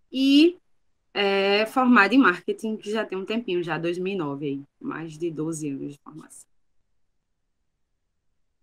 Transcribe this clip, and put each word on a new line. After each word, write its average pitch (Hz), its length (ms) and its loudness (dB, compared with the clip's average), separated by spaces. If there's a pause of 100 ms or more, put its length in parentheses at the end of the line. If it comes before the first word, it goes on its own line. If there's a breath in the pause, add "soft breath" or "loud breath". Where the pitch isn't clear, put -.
(100)
E, 277 460 4 (560)
é, 196 540 2
formada 233 480 4
em 269 40 6
marketing, 208 580 2
que 208 140 -10
já 214 140 -2
tem 190 140 -8
um 190 60 -6
tempinho, 190 380 -4
já 165 140 -4
dois 170 220 -4
mil 185 140 -4
e 202 40 -4
nove 147 300 -6
aí, 139 160 -6 (180)
mais 156 380 -12
de 170 120 -6
doze 156 380 -8
anos 143 260 -10
de - 40 -20
formação. - 480 -20 (2250)